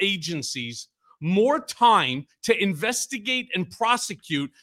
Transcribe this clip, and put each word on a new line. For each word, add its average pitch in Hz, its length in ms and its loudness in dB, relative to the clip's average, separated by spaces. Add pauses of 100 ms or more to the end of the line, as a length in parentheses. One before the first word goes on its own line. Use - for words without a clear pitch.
agencies 151 880 -4 (320)
more 208 400 2
time 151 680 2 (160)
to 226 180 2
investigate 233 960 -2
and 180 160 -2
prosecute 160 800 -2 (120)